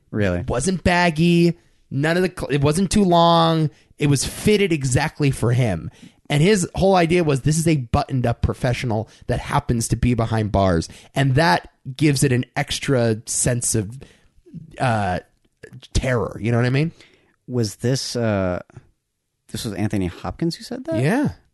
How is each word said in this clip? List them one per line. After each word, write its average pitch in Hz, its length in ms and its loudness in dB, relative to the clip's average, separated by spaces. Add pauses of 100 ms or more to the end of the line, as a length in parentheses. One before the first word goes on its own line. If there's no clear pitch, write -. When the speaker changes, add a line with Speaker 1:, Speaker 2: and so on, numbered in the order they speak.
(100)
Speaker 1:
Really? 95 300 0
Speaker 2:
It 131 100 -6
wasn't 170 340 -2
baggy. 170 720 4 (320)
None 151 280 0
of 185 40 2
the 185 160 -2
cl-, - 120 -8
it 139 100 0
wasn't 151 300 2
too 208 140 4
long. 170 680 4 (260)
It 147 120 0
was 143 180 2
fitted 202 440 0
exactly 143 600 0
for 120 240 -2
him. 107 360 -2 (380)
And 147 140 2
his 185 320 4
whole 190 220 2
idea 175 260 2
was, 143 200 0
"This 156 140 2
is 165 120 0
a 160 80 4
buttoned 131 500 -2
up 117 160 -2
professional 113 680 -2 (200)
that 120 100 -2
happens 123 500 -2
to 120 80 0
be 123 160 0
behind 110 380 -2
bars." 95 380 2 (260)
And 135 220 2
that 165 340 2 (260)
gives 147 280 2
it 131 80 2
an 123 120 0 (120)
extra 120 600 0 (100)
sense - 500 -2
of, 110 200 -4 (840)
uh, 104 400 -2 (720)
terror. 123 480 -2
You 110 80 -2
know 117 80 2
what 120 80 2
I 123 40 0
mean? 147 200 0 (560)
Speaker 1:
Was 120 300 -4
this, - 400 -4
uh, 98 440 -2 (920)
this - 120 -8
was 110 100 -6
Anthony 98 340 -2
Hopkins 95 480 -6
who - 80 -18
said 254 220 -12
that? 330 140 -4
Speaker 2:
Yeah. 214 340 0 (200)